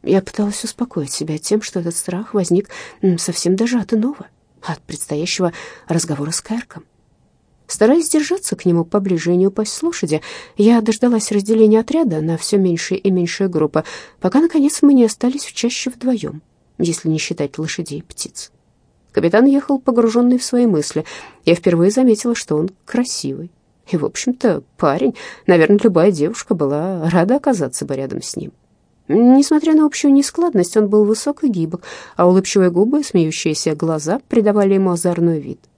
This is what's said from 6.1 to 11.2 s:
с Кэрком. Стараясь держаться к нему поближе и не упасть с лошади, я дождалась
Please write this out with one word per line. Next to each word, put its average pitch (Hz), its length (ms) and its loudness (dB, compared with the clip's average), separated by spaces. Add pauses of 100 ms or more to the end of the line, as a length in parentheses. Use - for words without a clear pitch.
с - 100 -6
Кэрком. - 440 -10 (840)
Стараясь 302 420 2
держаться 302 460 -2
к - 100 -10
нему 170 180 2
поближе 175 480 -2
и 180 60 2
не 190 100 2
упасть 208 260 -4
с - 80 -10
лошади, 170 400 -4 (360)
я 226 240 4
дождалась 220 500 0